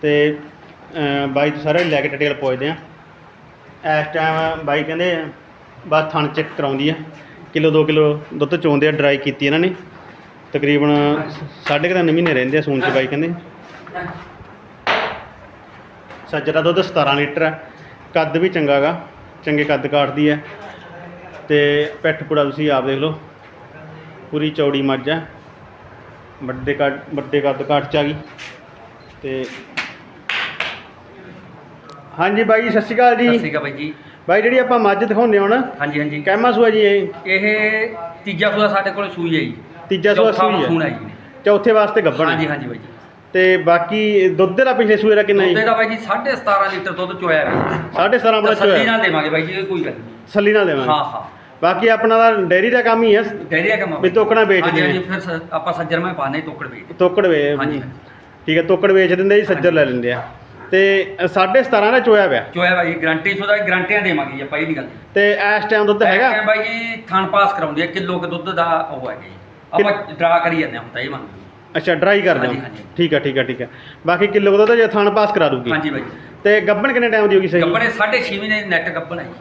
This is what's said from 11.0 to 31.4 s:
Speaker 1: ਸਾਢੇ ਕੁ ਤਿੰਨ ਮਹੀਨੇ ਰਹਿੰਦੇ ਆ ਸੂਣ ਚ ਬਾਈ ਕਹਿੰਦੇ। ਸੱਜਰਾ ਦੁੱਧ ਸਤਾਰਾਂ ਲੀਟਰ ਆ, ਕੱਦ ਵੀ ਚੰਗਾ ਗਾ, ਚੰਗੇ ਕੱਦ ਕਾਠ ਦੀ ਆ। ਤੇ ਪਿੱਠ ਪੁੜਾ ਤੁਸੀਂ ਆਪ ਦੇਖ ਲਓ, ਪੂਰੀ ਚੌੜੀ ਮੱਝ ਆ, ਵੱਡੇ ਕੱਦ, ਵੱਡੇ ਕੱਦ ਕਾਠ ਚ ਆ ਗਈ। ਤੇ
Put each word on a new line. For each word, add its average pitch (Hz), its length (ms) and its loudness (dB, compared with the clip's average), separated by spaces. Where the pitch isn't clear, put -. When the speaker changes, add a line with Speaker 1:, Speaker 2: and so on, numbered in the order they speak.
Speaker 1:
ਸਾਢੇ 151 200 0
ਕੁ 185 60 0
ਤਿੰਨ 170 180 2
ਮਹੀਨੇ 165 220 2
ਰਹਿੰਦੇ 131 240 0
ਆ - 20 2
ਸੂਣ 143 200 -2
ਚ - 140 0
ਬਾਈ 131 120 2
ਕਹਿੰਦੇ। 147 240 -4
ਸੱਜਰਾ 156 300 -2
ਦੁੱਧ 170 200 2
ਸਤਾਰਾਂ 147 340 0
ਲੀਟਰ 147 280 -2
ਆ, 156 160 -2
ਕੱਦ 156 220 0
ਵੀ 175 120 2
ਚੰਗਾ 147 320 2
ਗਾ, 165 200 0
ਚੰਗੇ 147 200 0
ਕੱਦ 143 220 -2
ਕਾਠ 139 240 0
ਦੀ 147 180 2
ਆ। 147 100 0
ਤੇ 147 420 2
ਪਿੱਠ 156 200 -2
ਪੁੜਾ 151 220 0
ਤੁਸੀਂ 147 260 -2
ਆਪ 131 160 0
ਦੇਖ 135 120 -2
ਲਓ, 151 200 -4
ਪੂਰੀ 151 200 -2
ਚੌੜੀ 143 320 0
ਮੱਝ 135 280 -2
ਆ, 160 100 -2
ਵੱਡੇ 131 320 -6
ਕੱਦ, 139 240 -2
ਵੱਡੇ 139 260 -2
ਕੱਦ 139 220 -2
ਕਾਠ 139 280 -2
ਚ 160 60 -2
ਆ 147 60 2
ਗਈ। 147 120 -2
ਤੇ 131 220 -6